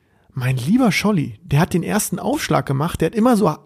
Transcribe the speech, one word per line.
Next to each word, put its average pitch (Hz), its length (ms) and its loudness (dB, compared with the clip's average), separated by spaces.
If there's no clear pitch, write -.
mein 131 200 -2
lieber 202 340 2
Scholli, 156 540 0
der 139 160 2
hat 180 140 2
den 170 100 0
ersten 190 340 -2
Aufschlag 202 480 -2
gemacht, 139 340 -4
der 160 60 2
hat 160 80 -6
immer 233 220 4
so 180 300 2